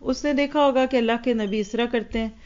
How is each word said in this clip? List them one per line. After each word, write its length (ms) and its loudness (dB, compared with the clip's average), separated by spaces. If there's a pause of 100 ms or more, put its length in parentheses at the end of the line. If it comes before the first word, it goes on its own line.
उसने 320 -2
देखा 280 2
होगा 220 4
कि 120 0
अल्लाह 220 2
के 160 0
नबी 240 -2
इस 120 -4
तरह 160 -2
करते 320 -4
हैं, 140 -6 (120)